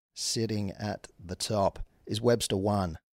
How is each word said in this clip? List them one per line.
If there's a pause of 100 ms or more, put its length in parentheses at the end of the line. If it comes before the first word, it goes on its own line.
(140)
sitting
at (160)
the
top, (260)
is
Webster
one (160)